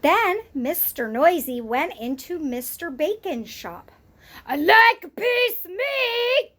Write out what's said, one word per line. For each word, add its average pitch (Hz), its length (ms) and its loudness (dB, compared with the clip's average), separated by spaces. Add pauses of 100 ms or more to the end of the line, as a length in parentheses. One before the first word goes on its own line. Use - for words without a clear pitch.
Then 392 400 4 (120)
Mister 262 540 -4
Noisy 254 540 2
went 247 380 -2
into 269 380 -8
Mister 269 540 -6
Bacon's 294 580 -4
shop. - 420 -14 (540)
I'd 277 140 -4
like 440 440 6
a 330 60 -14
piece 480 560 -2
of 339 60 -16
meat 494 880 -2